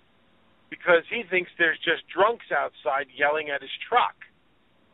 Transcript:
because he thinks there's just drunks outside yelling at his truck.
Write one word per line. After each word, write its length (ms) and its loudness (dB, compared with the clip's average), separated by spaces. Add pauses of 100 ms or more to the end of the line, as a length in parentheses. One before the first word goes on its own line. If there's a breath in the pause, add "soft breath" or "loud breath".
(720)
because 400 2
he 180 -4
thinks 300 -2
there's 260 2
just 240 0
drunks 420 0
outside 640 -4
yelling 380 0
at 80 -6
his 80 -14 (180)
truck. 280 0 (800)